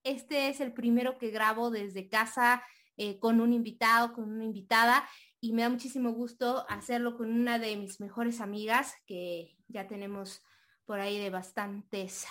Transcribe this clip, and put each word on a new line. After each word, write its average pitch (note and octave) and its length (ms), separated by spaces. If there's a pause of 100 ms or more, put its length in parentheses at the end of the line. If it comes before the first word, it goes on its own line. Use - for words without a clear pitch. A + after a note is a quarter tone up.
este C#4 440
es C#4 120
el B3+ 120
primero B3 460
que A#3 120
grabo A3 400
desde G3 380
casa, A#3+ 540 (340)
eh, G3+ 220
con A3+ 220
un A#3 120
invitado, A#3 600
con A3 180
una A3 140
invitada. A3+ 640 (340)
Y A3+ 120
me A#3 80
da A#3+ 80
muchísimo B3 420
gusto A#3+ 560
hacerlo A#3+ 480
con A3+ 160
una A#3 260
de A3+ 180
mis G3+ 220
mejores A#3 440
amigas, G#3+ 500 (140)
que F3 500 (120)
ya G3+ 200
tenemos G3 540 (420)
por G3+ 160
ahí G3+ 180
de G3+ 120
bastantes G3 1000